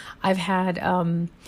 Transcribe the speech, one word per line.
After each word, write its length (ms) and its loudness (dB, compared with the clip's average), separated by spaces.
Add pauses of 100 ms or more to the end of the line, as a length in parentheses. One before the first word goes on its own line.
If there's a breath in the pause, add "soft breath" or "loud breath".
(240 loud breath)
I've 140 2
had, 420 0
um, 500 0 (180 loud breath)